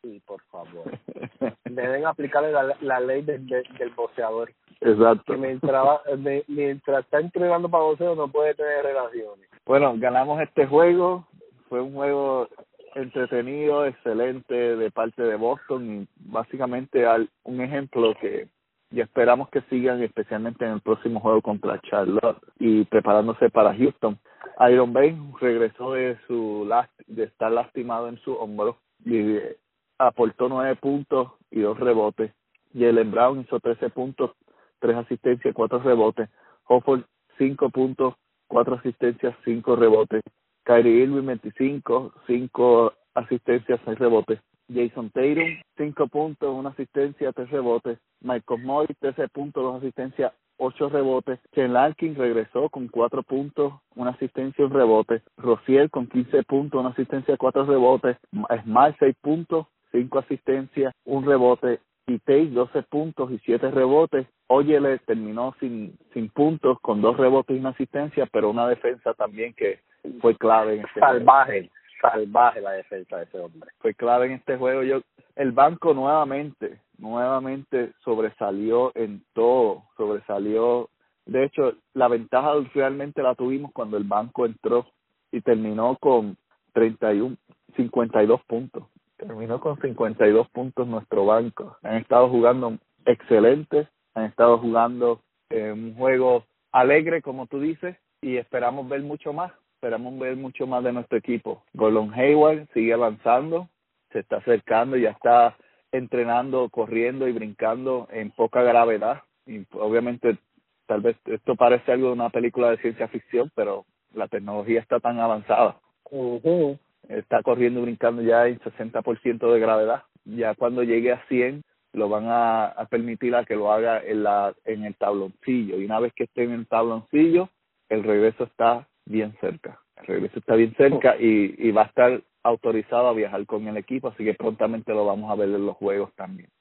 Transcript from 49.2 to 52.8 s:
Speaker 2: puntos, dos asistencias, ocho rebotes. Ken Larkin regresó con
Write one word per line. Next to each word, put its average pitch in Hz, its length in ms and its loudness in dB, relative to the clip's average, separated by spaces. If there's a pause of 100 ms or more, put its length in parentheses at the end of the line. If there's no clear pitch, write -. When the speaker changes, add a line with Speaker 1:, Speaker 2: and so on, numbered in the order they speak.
Speaker 2:
puntos, 143 340 -8
dos 127 140 -6
asistencias, 131 560 -6 (240)
ocho 131 320 -4
rebotes. 135 500 -2 (140)
Ken 127 220 0
Larkin 151 420 0
regresó 120 540 -2
con 127 180 -10